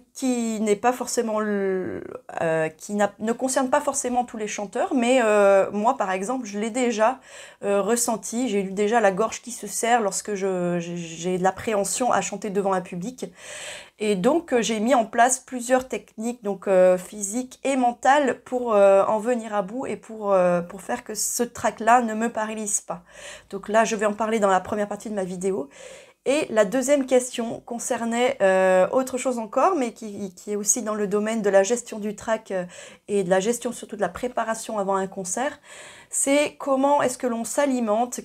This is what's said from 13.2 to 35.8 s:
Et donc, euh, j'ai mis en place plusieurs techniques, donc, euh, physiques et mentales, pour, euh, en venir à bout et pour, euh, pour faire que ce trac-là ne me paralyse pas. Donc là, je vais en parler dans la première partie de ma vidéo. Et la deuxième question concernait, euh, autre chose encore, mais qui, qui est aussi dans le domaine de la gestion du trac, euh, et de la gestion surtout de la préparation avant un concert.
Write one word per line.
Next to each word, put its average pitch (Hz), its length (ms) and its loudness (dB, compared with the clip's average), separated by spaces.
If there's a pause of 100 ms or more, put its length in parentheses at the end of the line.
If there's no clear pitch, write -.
Et 208 160 0
donc, 277 360 2
euh, 247 80 4
j'ai 220 200 -2
mis 220 140 2
en 233 100 4
place 240 340 2
plusieurs 254 480 -2
techniques, 233 560 -8
donc, 196 240 -4
euh, 185 320 6
physiques 214 640 -8
et 269 140 0
mentales, 254 640 2
pour, 247 340 -4
euh, 196 300 8
en 220 140 0
venir 226 360 -4
à 208 80 0
bout 220 240 -6
et 220 100 -6
pour, 214 360 -4
euh, 180 300 4
pour 175 180 -12
faire - 240 -8
que 220 100 -10
ce - 300 -2
trac-là 233 580 2
ne 220 120 -2
me 226 140 -2
paralyse 214 520 -4
pas. - 240 -12 (460)
Donc 190 180 -10
là, 220 160 4
je 220 100 -2
vais 208 100 -2
en 214 80 2
parler 220 280 -2
dans 196 100 4
la 185 80 4
première 208 300 -2
partie 208 220 -10
de 214 40 -6
ma 196 80 -2
vidéo. 190 460 -4 (580)
Et 277 220 0
la 220 160 4
deuxième 262 400 2
question 254 640 -2
concernait, 233 720 -2
euh, 185 520 4
autre 262 260 0
chose 247 200 -2
encore, 262 380 2
mais 240 160 -2
qui, 202 420 -10
qui - 180 -10
est 208 40 -2
aussi 208 240 0
dans 214 140 -4
le 208 120 -2
domaine 214 360 0
de 196 80 4
la 196 120 8
gestion 233 360 -2
du 208 180 -6
trac, 220 340 -4
euh, 185 140 -4 (440)
et 202 160 0
de 175 60 -2
la 190 100 4
gestion 240 320 -2
surtout - 240 -14
de 202 40 -8
la 185 80 -2
préparation 226 720 -6
avant 196 180 0
un 190 100 -2
concert. 214 540 -6 (480)